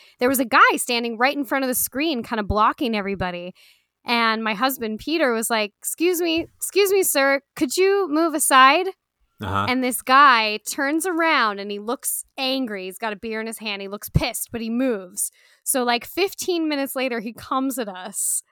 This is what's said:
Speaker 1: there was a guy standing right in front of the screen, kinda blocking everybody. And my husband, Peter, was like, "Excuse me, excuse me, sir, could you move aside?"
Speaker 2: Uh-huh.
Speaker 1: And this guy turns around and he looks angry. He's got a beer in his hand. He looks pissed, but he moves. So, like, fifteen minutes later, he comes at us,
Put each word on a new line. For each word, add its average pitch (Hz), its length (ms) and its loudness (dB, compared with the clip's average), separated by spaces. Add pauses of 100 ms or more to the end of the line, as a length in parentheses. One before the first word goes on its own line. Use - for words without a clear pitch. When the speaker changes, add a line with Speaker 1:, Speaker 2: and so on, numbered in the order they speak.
(200)
Speaker 1:
there 247 100 4
was 269 100 2
a 269 60 2
guy 359 300 6
standing 233 420 -2
right 262 180 2
in 285 80 -2
front 269 200 0
of 262 40 0
the 254 60 0
screen, 277 480 -2
kinda 220 220 -4
blocking 220 520 0
everybody. 185 580 -6 (520)
And 226 360 2
my 220 120 -2
husband, 226 460 -2
Peter, 302 320 0
was 226 180 -2
like, 214 280 -2
"Excuse 349 440 -2
me, 330 240 0 (100)
excuse 392 340 2
me, 381 120 4
sir, 277 400 2 (140)
could 277 200 -2
you 392 320 4
move 302 240 2
aside?" 285 540 6 (560)
Speaker 2:
Uh-huh. 101 260 0
Speaker 1:
And 254 160 0
this 247 180 -4
guy 240 560 6 (100)
turns 302 380 -2
around 302 540 0
and 202 100 -8
he 202 80 -6
looks - 460 -6 (120)
angry. 262 480 -4
He's 185 140 -10
got 220 160 -6
a - 20 -18
beer 220 240 -8
in 220 60 -6
his 226 120 -10
hand. 208 220 -8
He 196 80 -10
looks 202 220 -12
pissed, - 420 -2
but 233 80 -6
he 226 80 -6
moves. 220 640 -4 (340)
So, 254 200 -2
like, 240 200 0
fifteen 349 640 -2
minutes 277 280 -4
later, 247 240 -4
he 220 120 -8
comes 262 460 -4
at 220 100 -4
us, 185 640 -6